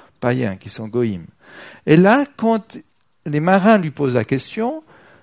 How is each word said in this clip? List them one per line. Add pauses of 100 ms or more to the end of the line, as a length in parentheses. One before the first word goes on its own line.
(200)
païens,
qui
sont
goïms. (600)
Et
là, (120)
quand (480)
les
marins
lui
posent
la
question, (400)